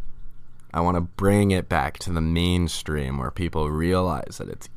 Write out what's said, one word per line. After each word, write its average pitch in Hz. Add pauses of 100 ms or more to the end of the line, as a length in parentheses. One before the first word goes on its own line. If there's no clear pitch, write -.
(720)
I 82
want 87
to 87
bring 98
it 90
back 76
to 90
the 82
mainstream 80
where 62
people 78
realize 85
that 50
it's -